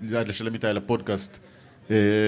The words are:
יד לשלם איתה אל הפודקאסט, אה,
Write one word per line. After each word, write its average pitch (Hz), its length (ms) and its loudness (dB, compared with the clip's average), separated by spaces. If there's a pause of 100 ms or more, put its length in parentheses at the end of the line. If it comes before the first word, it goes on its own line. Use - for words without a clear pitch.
יד 110 260 -2
לשלם 113 260 -6
איתה 110 160 -2
אל 104 60 0
הפודקאסט, 101 640 -4 (520)
אה, 110 60 4 (320)